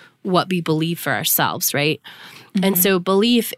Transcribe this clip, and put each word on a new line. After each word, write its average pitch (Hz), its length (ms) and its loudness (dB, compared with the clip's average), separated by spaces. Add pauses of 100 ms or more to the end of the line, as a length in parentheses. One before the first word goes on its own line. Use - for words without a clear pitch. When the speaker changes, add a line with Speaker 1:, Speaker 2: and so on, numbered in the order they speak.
(240)
Speaker 1:
what 185 260 2
we 185 100 0
believe 160 400 -2
for 139 140 -4
ourselves, 120 580 -2
right? 147 300 -2 (540)
And 190 180 2
Speaker 2:
Mm-hmm. 175 80 0
Speaker 1:
so 196 160 4
belief 208 600 2